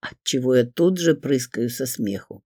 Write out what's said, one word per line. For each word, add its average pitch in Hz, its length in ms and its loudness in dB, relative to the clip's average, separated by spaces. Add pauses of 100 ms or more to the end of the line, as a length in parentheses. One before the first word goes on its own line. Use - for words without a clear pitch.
отчего 127 540 -2
я 123 100 6
тут 170 320 2
же 165 160 4
прыскаю 127 560 -2
со 131 160 -6
смеху. 101 600 -8